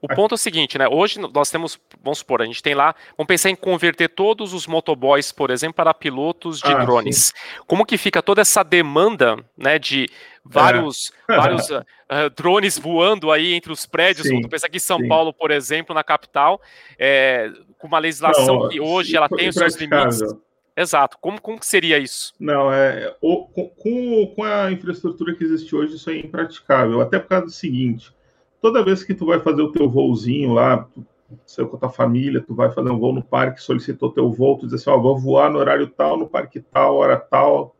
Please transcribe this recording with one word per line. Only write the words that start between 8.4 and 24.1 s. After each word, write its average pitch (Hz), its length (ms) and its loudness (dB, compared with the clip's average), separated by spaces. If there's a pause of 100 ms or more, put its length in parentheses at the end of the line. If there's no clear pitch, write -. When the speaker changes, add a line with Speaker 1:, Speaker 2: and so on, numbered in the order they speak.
Speaker 1:
essa 202 220 4
demanda, 156 760 2 (180)
né, 143 240 0
de 135 260 -2
Speaker 2:
É. - 40 -8 (340)
Speaker 1:
vários, 147 760 2
Speaker 2:
<laughs> - 80 -16
Speaker 1:
vários, 147 420 2
ah, 131 140 -6 (240)
ah, 147 220 -2
drones 190 480 0
voando 170 520 0
aí 160 220 2
entre 170 180 -6
os 156 140 -10
prédios? 160 420 0
Speaker 2:
Sim, 131 100 2
Speaker 1:
Vamos 120 120 -4
pensar 160 200 -6
aqui 180 100 -8
em - 20 -6
São 175 180 -2
Speaker 2:
sim. 123 80 -2
Speaker 1:
Paulo, 160 280 2
por 156 160 -2
exemplo, 151 440 -4
na 156 80 -2
capital, 151 600 0 (360)
é, 131 540 2 (240)
com - 100 -20
uma 156 120 0
legislação 147 640 2
Speaker 2:
Não, 127 100 -2
Speaker 1:
que 139 100 -6
hoje 170 300 -2
Speaker 2:
se 165 80 0
Speaker 1:
ela 151 100 4
Speaker 2:
for 170 80 -4
Speaker 1:
tem 180 140 -2
os - 40 -8
seus 175 220 0
limites. 143 400 0
Speaker 2:
impraticável. 107 260 -6 (320)
Speaker 1:
Exato. 151 460 0
Como, 202 180 -6
como - 220 -12
que - 60 -10
seria 165 320 2
isso? - 420 -6
Speaker 2:
Não, 139 320 0
é, 135 480 0
o, 170 240 0
com, - 240 -8
com, 233 680 0